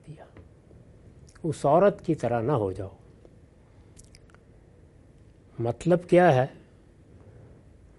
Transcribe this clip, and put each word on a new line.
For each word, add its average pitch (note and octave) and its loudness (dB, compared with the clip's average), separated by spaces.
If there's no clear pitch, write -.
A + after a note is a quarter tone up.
دیا۔ - -20
اس D3+ -4
عورت F#3 2
کی D#3+ -2
طرح A#2+ -4
نہ B2 -2
ہو G#2 -2
جاؤ۔ G2 -12
مطلب E3 -2
کیا F3 4
ہے؟ B2+ 2